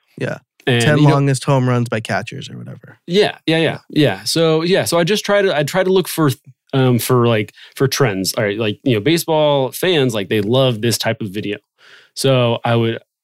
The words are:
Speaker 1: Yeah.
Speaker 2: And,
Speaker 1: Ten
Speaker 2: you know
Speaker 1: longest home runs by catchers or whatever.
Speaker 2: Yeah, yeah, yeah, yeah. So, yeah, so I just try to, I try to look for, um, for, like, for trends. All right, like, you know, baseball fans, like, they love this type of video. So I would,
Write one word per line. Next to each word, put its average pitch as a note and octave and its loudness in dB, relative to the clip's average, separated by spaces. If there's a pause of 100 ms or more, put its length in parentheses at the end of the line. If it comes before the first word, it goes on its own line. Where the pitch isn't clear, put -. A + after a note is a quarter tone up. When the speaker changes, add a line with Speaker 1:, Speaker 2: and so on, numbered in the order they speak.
(180)
Speaker 1:
Yeah. - -8 (280)
Speaker 2:
And, A#2+ 0
Speaker 1:
Ten D3+ 2
Speaker 2:
you D3 6
know - 6
Speaker 1:
longest C#3 0
home C3 2
runs B2 0
by A2+ -4
catchers A2 -8
or B2+ -16
whatever. - -18
Speaker 2:
Yeah, F3+ 0 (100)
yeah, D#3+ 2
yeah, D3+ -2 (100)
yeah. G#2+ 0
So, D#3+ 0
yeah, F3 0
so E3+ 0
I E3+ 2
just G3+ -2
try G3+ 2
to, F#3+ 2
I D3+ 2
try F3+ -2
to F#3 0
look F#3+ 2
for, D#3 0 (440)
um, B2+ 2
for, A#2+ 2
like, G#2+ 0 (220)
for C#3 0
trends. F#2+ 0
All A#2 -2
right, G2+ -2
like, G#2+ -4
you C3+ 2
know, G#2 0
baseball D3 0
fans, D3 0
like, G2 -6
they A2 0
love A#2+ 0
this A#2 0
type A2+ -4
of G#2+ -6
video. G2+ -6 (580)
So B2 2
I A#2+ 0
would, A2+ 0 (240)